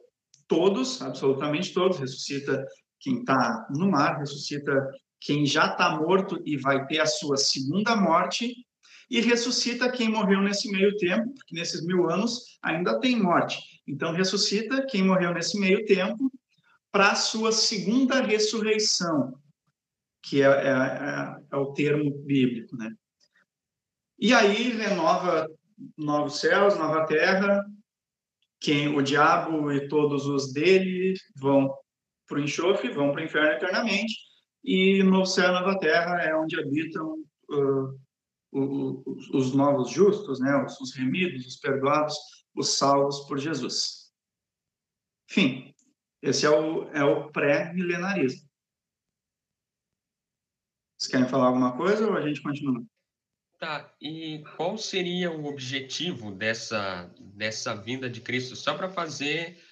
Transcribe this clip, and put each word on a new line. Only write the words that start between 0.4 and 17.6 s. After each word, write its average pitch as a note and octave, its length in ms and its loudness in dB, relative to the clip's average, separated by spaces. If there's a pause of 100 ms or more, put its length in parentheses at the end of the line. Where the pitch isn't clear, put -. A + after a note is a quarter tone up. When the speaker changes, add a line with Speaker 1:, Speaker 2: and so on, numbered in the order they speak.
Speaker 1:
todos, G3 520 2
absolutamente D3 720 -2
todos, F#3 260 2
ressuscita C3+ 680 -6 (340)
quem B2 240 -4
tá A#2+ 460 0
no E3+ 200 0
mar, D#3 280 2
ressuscita C#3+ 720 -4 (300)
quem D3 260 0
já D#3 220 2
tá F3 280 0
morto F3 480 0
e D3+ 120 -4
vai C3+ 300 0
ter D#3 140 0
a D#3 60 2
sua D3 300 -2
segunda F3+ 580 0
morte, F#3 600 2 (560)
e A#3 100 2
ressuscita A#3+ 720 0
quem A3+ 160 -2
morreu G3 320 2
nesse G3+ 300 -2
meio G3 260 2
tempo, F3+ 380 0
porque - 200 -18
nesses E3 300 -6
mil F3 260 2
anos G#3+ 520 -4
ainda F3+ 360 0
tem B3 220 0
morte. F3 380 2 (280)
Então, D3+ 260 -4
ressuscita G#3 720 0
quem F#3+ 180 0
morreu F3+ 300 2
nesse E3+ 260 -4
meio G3 240 2
tempo A3 480 2 (600)
pra G3+ 220 6
sua A3 360 -2
segunda A#3 680 2